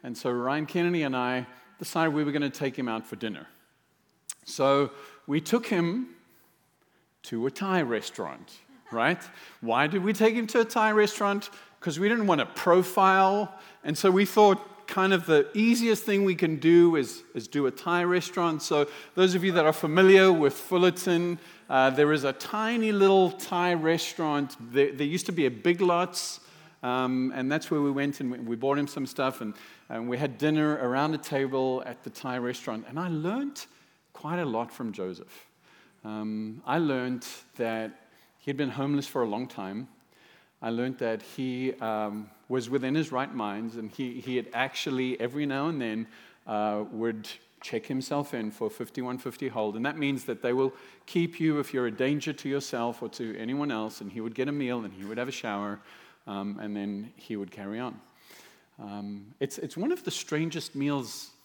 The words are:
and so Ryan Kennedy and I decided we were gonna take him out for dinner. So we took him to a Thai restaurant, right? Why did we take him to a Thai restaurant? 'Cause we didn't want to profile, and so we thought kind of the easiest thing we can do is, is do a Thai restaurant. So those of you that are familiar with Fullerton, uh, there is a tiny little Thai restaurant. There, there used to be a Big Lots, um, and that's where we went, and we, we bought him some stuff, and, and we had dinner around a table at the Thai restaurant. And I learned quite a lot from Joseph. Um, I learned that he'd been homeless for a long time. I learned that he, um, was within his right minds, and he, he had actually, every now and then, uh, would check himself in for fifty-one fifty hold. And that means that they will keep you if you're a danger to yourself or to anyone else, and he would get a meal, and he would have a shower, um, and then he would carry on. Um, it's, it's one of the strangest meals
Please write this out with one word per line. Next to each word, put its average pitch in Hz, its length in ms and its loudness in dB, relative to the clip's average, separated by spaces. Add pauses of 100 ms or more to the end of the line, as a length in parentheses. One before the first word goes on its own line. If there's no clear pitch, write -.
and 123 160 -12
so - 100 -4
Ryan 127 380 0
Kennedy 175 380 0
and 131 120 -2
I 123 300 -2 (320)
decided 165 340 0
we 151 120 0
were 143 80 -2
gonna 143 180 0
take 135 260 -4
him 127 120 -4
out 113 180 -4
for - 80 -10
dinner. 101 320 -8 (960)
So 139 460 2 (380)
we 147 120 2
took 226 280 0
him 190 480 0 (1040)
to 117 240 -4
a 135 60 0
Thai 185 300 0
restaurant, 101 760 -6 (320)
right? 139 320 2 (380)
Why 120 260 2
did 180 160 0
we 208 120 2
take 220 200 4
him 226 140 -2
to 233 140 2
a - 20 6
Thai 220 260 2
restaurant? 208 580 2 (300)
'Cause 160 220 -4
we 202 80 2
didn't 220 180 2
want 165 140 4
to 120 60 2
profile, 190 1080 4 (280)
and 147 120 -2
so 190 140 6
we 190 140 6
thought 196 340 8 (300)
kind 190 240 2
of 170 140 2
the 147 280 6
easiest 233 480 4
thing 202 220 2
we 185 100 4
can 160 220 0
do 170 400 8
is, 127 260 -2 (120)
is 110 120 -6
do 143 220 0
a - 20 2
Thai 175 320 0
restaurant. 175 600 0
So 147 260 2 (260)
those 185 220 4
of 175 80 0
you 190 80 2
that 165 120 4
are 156 80 6
familiar 190 600 8
with 147 220 4
Fullerton, 175 840 2 (320)
uh, 131 200 6
there 147 220 4
is 143 120 0
a 135 80 0
tiny 220 580 -2
little 196 400 6
Thai 180 440 0
restaurant. 156 840 0 (160)
There, 139 180 6
there 143 160 -4
used 170 200 -2
to 185 60 -4
be 160 140 2
a 123 40 4
Big 170 300 0
Lots, 180 600 0 (420)
um, 127 520 0
and 131 160 -4
that's 156 180 -2
where 151 120 0
we 143 100 2
went, 139 300 -2
and 127 100 -4
we, 127 80 -8
we 117 160 -6
bought 135 240 0
him 143 80 0
some 139 200 -6
stuff, 131 340 -2
and, 107 140 -6 (340)
and 117 200 -6
we 123 100 -2
had 135 200 -4
dinner 151 420 2
around 135 340 0
a 147 40 -6
table 131 680 -2
at 120 200 -14
the 117 60 -12
Thai 127 280 -6
restaurant. 120 500 -6
And 127 80 -10
I 180 120 -4
learned 202 580 -4 (460)
quite 165 260 -6
a 175 60 -2
lot 120 260 -2
from 117 220 -8
Joseph. - 560 -10 (560)
Um, 107 600 -8
I 139 140 0
learned 127 480 -2 (300)
that 113 520 -4 (300)
he'd 143 180 -6
been 139 140 -2
homeless 139 380 -2
for 131 140 -2
a 117 40 0
long 113 220 -4
time. 101 400 -10 (760)
I 113 80 -4
learned 127 280 -4
that 113 240 -4
he, 131 580 -6
um, 107 500 -6 (180)
was 123 220 -4
within 131 240 -2
his 156 160 -2
right 135 240 -4
minds, 110 420 -6
and 110 140 -10
he, 127 300 -8
he 127 160 -4
had 117 180 -2
actually, 127 640 -2
every 127 260 -4
now 139 220 -4
and 160 140 -4
then, 113 260 -4 (400)
uh, 107 460 -2
would 110 360 -6 (320)
check - 260 -8
himself 143 460 -4
in 110 200 -6
for 107 180 -6
fifty-one 123 480 -8
fifty 131 300 -8
hold. 107 260 -4
And 113 100 -6
that 147 140 -4
means 139 280 -2
that 117 160 -6
they 123 100 0
will 131 200 2 (340)
keep 170 340 -2
you 156 180 2
if 139 160 -6
you're 123 140 0
a - 20 -2
danger 139 420 -2
to 139 160 -8
yourself 123 540 -4
or 117 60 -8
to 113 280 -8
anyone 135 360 -4
else, 110 280 -6
and 101 120 -12
he 117 80 -8
would 113 140 -8
get 131 120 -2
a 143 60 -4
meal, 123 320 -4
and 95 100 -12
he 95 100 -14
would 110 140 -8
have 127 100 -4
a 139 40 -10
shower, 101 480 -6 (480)
um, 101 320 -6
and 104 160 -8
then 101 400 -8
he - 200 -10
would 98 140 -8
carry 104 280 -12
on. 123 220 -10 (800)
Um, 101 460 -12 (140)
it's, 135 180 -6
it's - 180 -10
one 226 160 -4
of 359 120 -8
the - 60 -6
strangest 160 640 -6
meals 139 560 -4 (140)